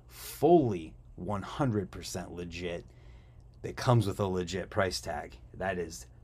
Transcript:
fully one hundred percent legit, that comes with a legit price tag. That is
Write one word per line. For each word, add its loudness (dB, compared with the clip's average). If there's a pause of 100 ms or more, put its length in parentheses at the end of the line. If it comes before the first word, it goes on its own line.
fully 4 (240)
one -4
hundred 0
percent -8
legit, -8 (760)
that -8
comes 4
with -2
a 2
legit -2
price 0
tag. -8 (200)
That -2
is -8 (160)